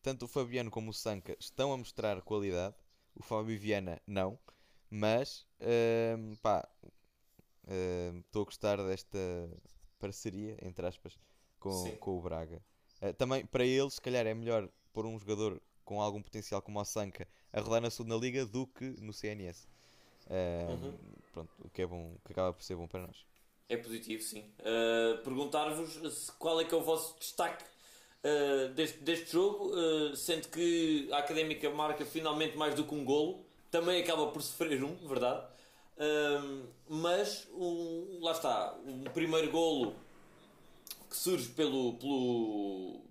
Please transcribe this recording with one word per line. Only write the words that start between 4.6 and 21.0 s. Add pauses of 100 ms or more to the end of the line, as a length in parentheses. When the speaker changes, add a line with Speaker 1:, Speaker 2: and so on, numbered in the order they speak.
Speaker 1:
mas, (160)
ehm,
pá, (1000)
ehm,
estou
a
gostar
desta (800)
parceria,
entre
aspas, (400)
com,
Speaker 2:
Sim.
Speaker 1:
com
o
Braga. (380)
Eh,
também,
para
ele,
se
calhar
é
melhor (240)
pôr
um
jogador (240)
com
algum
potencial
como
o
Sanca (260)
a
rodar
na
segunda
liga
do
que (160)
no
C
N
S. (640)
Ehm,
Speaker 2:
Uhum. (380)